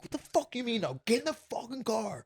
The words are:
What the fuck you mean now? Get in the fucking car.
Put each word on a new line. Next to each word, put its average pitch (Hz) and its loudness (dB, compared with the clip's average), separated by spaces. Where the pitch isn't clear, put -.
What - -16
the - -6
fuck - 0
you 247 -2
mean 233 0
now? 135 -2
Get 233 4
in 285 -4
the 311 0
fucking 240 -8
car. 208 0